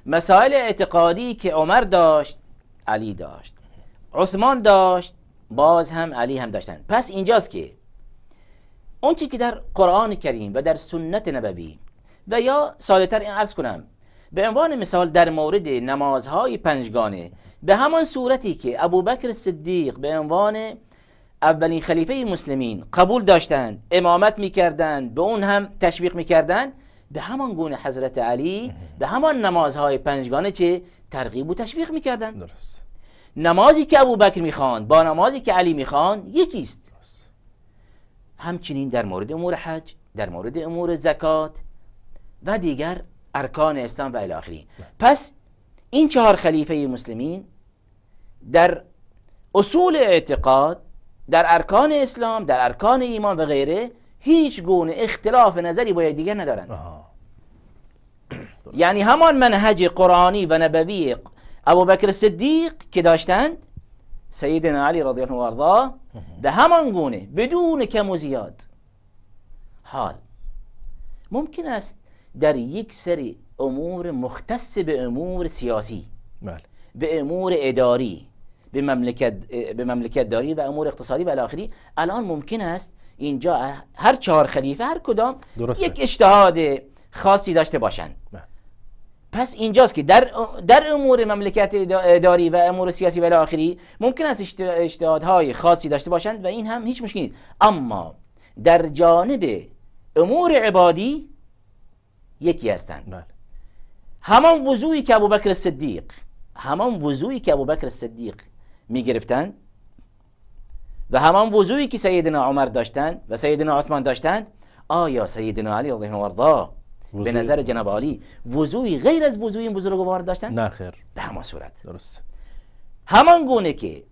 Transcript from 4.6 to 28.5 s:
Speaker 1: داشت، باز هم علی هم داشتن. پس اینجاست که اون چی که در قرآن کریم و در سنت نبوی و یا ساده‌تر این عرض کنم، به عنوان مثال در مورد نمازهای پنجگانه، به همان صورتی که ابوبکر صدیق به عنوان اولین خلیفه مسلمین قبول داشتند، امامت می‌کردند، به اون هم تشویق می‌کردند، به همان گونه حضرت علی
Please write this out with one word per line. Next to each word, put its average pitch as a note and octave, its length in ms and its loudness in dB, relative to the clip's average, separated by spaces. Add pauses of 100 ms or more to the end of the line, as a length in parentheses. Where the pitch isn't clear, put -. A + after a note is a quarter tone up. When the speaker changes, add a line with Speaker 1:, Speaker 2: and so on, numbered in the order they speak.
Speaker 1:
داشت، F#3 540 4 (360)
باز D#3 400 4
هم E3 220 -6
علی B2 240 -4
هم A#2 140 -8
داشتن. F#2 280 -10 (100)
پس A3+ 220 0
اینجاست F#3+ 380 0
که D#2 220 -12 (1300)
اون D#4+ 140 2
چی D4+ 120 -8
که B3+ 100 -10
در A#3+ 240 -4 (140)
قرآن G3 400 2
کریم A2+ 380 -6
و C3 80 -4
در D#3 140 0
سنت E3+ 520 -8
نبوی F2+ 520 -8 (480)
و A#3 140 -2
یا C#4+ 380 0
ساده‌تر F#3+ 400 2
این G#3 120 -10
عرض G3+ 220 -4
کنم، G#2+ 300 -8 (480)
به F#3+ 160 0
عنوان C#4+ 280 0
مثال F3+ 340 -2
در E3 200 4
مورد D#3+ 380 -2
نمازهای C#3 880 -2
پنجگانه، A2 720 -4 (320)
به F#3+ 120 6
همان D#4 280 2
صورتی B3+ 520 -2
که B2 280 -4
ابوبکر G3+ 500 0
صدیق D#3+ 680 -4
به D3+ 200 -4
عنوان G#3 540 -2 (680)
اولین D#3+ 400 2
خلیفه F3+ 440 -2
مسلمین C3 680 -6
قبول G3 300 2
داشتند، C#3 680 2
امامت F3+ 480 4
می‌کردند، D#3 720 -2
به C#3+ 80 -4
اون G#3 220 -2
هم G3+ 260 0 (100)
تشویق F3 360 -2
می‌کردند، F3 580 0 (380)
به D3 100 -12
همان B3+ 320 -8
گونه D#3 300 -6
حضرت C3 340 -6
علی D3+ 560 -4 (260)